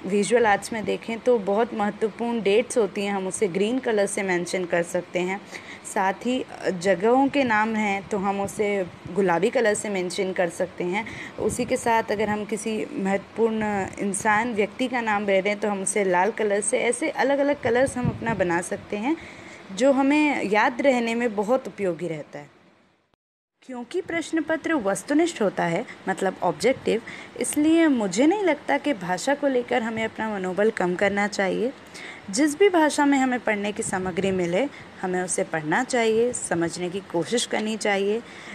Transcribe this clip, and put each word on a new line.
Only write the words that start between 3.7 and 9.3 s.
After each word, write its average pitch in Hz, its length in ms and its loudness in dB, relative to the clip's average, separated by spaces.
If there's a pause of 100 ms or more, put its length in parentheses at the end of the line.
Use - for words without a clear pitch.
color 214 280 2
से 202 160 -4
mention 180 420 0
कर 175 180 0
सकते 175 360 -4
हैं। 190 220 -2 (540)
साथ 196 180 2
ही, 247 300 -2
अ, - 280 -6
जगहों 196 580 4
के 277 160 2
नाम 220 300 2
हैं 202 340 -2
तो 214 100 -2
हम 196 220 -2
उसे 202 460 -2 (260)
गुलाबी 180 380 2